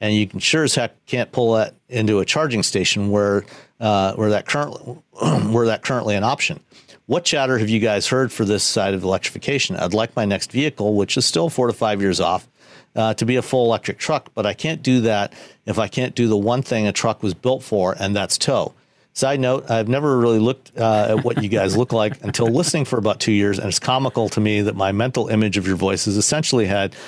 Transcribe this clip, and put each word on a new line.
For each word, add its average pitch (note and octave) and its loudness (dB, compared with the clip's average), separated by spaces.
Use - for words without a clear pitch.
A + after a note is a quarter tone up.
and G#2+ 0
you G#2+ 2
can F#2+ -10
sure D#3 2
as C3+ 0
heck A#2 -2
can't B2 -2
pull A2+ 2
that A2 0
into A2 2
a F2+ 2
charging C3 0
station G2+ -2
where, G2+ 2
uh, G2+ 2
where G#2+ 2
that G#2 0
current-, D3 -4
<clears throat> - -2
where A#2 4
that A2 -2
currently A#2 -2
an G2 0
option. - -2
What F3 0
chatter C3 2
have G#2+ 0
you A2+ 2
guys G#2 2
heard C3 2
for G#2+ -2
this G2+ 2
side G2 0
of F#2+ -6
electrification? F#2+ -2
I'd F2 -4
like A2 0
my A2+ 0
next G2 -2
vehicle, A#2+ 0
which G2+ 0
is B2+ 0
still D#3+ 0
four B2 0
to A2+ -2
five G#2 -2
years F#2 2
off, F2+ -2
uh, A2 0
to A2+ -2
be B2 2
a B2 2
full B2 0
electric G#2+ 0
truck, - -4
but G#2 -4
I F3 0
can't D#3+ -6
do B2+ 2
that G#2 0
if G#2 -2
I G#2+ 0
can't B2+ -4
do A#2+ 2
the G#2+ 2
one A#2+ 0
thing G#2+ 0
a G2 0
truck A2 -2
was F#2+ -2
built B2+ -2
for, F#2+ 0
and G2 -2
that's F#2+ -2
tow. A2+ -2
Side C3+ 0
note, B2+ 0
I've A2+ 0
never C#3 2
really A#2 4
looked, A#2+ 0
uh, A2 2
at C3 0
what A#2+ 0
you G2+ -4
guys G2 0
look A#2+ 0
like G#2+ 0
until A2+ 0
listening D3 0
for B2+ -2
about G#2 -2
two A2+ 0
years, G2+ 2
and G#2 -6
it's F#2+ -4
comical B2+ 0
to G#2+ -2
me G#2 2
that G#2 0
my G2 0
mental A#2 0
image G#2+ 0
of F#2 -2
your F#2+ 0
voices F#2+ 0
essentially B2+ 0
had G2 -2